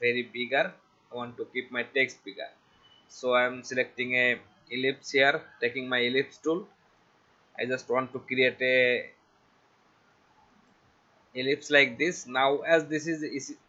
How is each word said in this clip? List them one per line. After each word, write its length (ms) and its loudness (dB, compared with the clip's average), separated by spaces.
very 220 2
bigger. 500 -2
I 40 -10
want 200 -10
to 160 -8
keep 180 -8
my 120 -4
text 420 -2
bigger. 240 -12
So 280 -2
I 100 4
am 180 -4
selecting 540 -4
a 240 2
ellipse 420 -4
here, 280 4
taking 280 -4
my 100 0
ellipse 400 0
tool. 280 -2
I 100 -6
just 220 -6
want 240 -2
to 60 -8
create 420 0
a 500 2
ellipse 360 -2
like 280 6
this. 280 -2
Now 360 2
as 240 4
this 200 -4
is, 160 -4
is, 320 -8